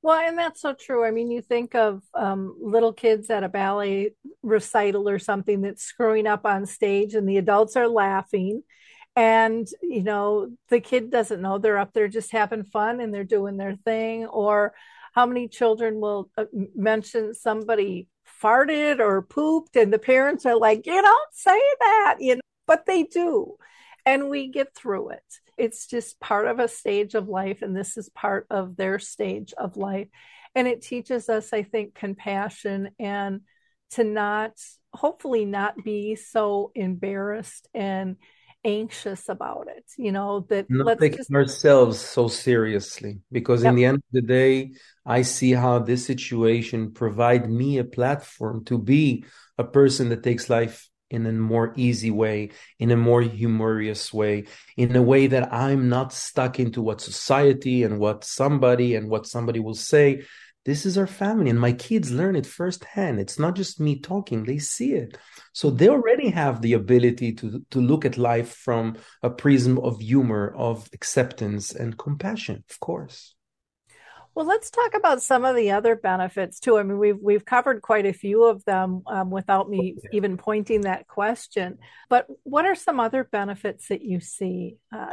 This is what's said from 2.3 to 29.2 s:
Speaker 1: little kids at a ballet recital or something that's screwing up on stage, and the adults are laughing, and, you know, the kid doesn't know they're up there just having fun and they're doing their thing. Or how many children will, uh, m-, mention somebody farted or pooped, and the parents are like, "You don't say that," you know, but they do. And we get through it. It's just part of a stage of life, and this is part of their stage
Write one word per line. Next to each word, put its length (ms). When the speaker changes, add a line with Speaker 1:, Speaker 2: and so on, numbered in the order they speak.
Speaker 1:
little 340
kids 360
at 140
a 60
ballet 640
recital 640
or 120
something 420
that's 220
screwing 440
up 180
on 200
stage, 480
and 160
the 80
adults 400
are 100
laughing, 760
and, 520
you 220
know, 480
the 100
kid 320
doesn't 300
know 160
they're 220
up 140
there 140
just 240
having 320
fun 360
and 120
they're 120
doing 340
their 180
thing. 520
Or 480
how 80
many 220
children 560
will, 180
uh, 160
m-, 220
mention 580
somebody 760
farted 580
or 240
pooped, 400
and 160
the 220
parents 320
are 220
like, 180
"You 160
don't 220
say 120
that," 300
you 80
know, 60
but 140
they 160
do. 340
And 240
we 100
get 160
through 300
it. 120
It's 300
just 320
part 320
of 80
a 80
stage 380
of 80
life, 220
and 120
this 220
is 120
part 180
of 220
their 180
stage 520